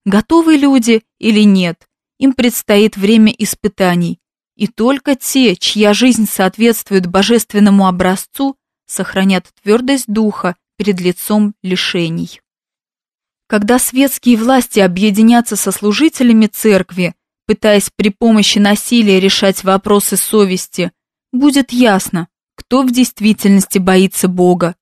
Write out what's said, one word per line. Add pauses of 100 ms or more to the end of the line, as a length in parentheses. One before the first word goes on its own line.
Готовы
люди (160)
или
нет, (300)
им
предстоит
время
испытаний, (340)
и
только
те,
чья
жизнь
соответствует
божественному
образцу, (300)
сохранят (100)
твёрдость
духа (200)
перед
лицом
лишений. (1080)
Когда
светские
власти
объединятся
со
служителями
церкви, (320)
пытаясь
при
помощи
насилия
решать
вопросы
совести, (400)
будет
ясно, (300)
кто
в
действительности
боится
Бога